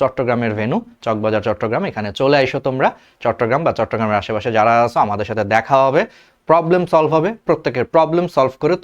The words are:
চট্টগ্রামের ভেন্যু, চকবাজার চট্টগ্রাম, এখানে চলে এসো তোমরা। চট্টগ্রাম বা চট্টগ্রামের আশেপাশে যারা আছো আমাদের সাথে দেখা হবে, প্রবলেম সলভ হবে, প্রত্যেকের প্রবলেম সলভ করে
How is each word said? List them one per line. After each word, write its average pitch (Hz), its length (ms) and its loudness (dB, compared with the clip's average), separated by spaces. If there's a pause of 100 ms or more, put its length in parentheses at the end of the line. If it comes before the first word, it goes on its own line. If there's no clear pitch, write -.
চট্টগ্রামের 120 580 -2
ভেন্যু, 127 180 -2 (280)
চকবাজার 110 420 -2
চট্টগ্রাম, 113 420 -2
এখানে 104 200 -8 (100)
চলে 139 260 4
এসো 135 220 -4
তোমরা। 135 200 0 (360)
চট্টগ্রাম 123 420 0
বা 120 140 2
চট্টগ্রামের 110 420 -2
আশেপাশে 110 360 -6
যারা 113 160 4 (120)
আছো 113 200 -4
আমাদের 104 240 -4
সাথে 110 140 -2 (120)
দেখা 135 300 2
হবে, 139 160 2 (480)
প্রবলেম 170 340 2 (100)
সলভ 156 240 4
হবে, 165 120 0 (180)
প্রত্যেকের 127 460 -2
প্রবলেম 165 320 2 (100)
সলভ 131 260 2
করে 165 220 0